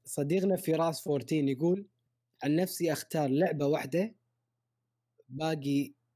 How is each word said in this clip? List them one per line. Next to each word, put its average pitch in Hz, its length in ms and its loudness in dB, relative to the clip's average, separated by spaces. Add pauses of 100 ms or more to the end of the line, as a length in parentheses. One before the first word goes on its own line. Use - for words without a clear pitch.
صديقنا 180 500 0
فراس 160 460 0
فورتين 143 480 0
يقول: 170 380 0 (560)
"عن 143 120 2
نفسي 175 380 0
أختار 143 360 -2
لعبة 147 360 2
واحدة، 156 500 0 (1120)
باقي، 143 640 -2 (220)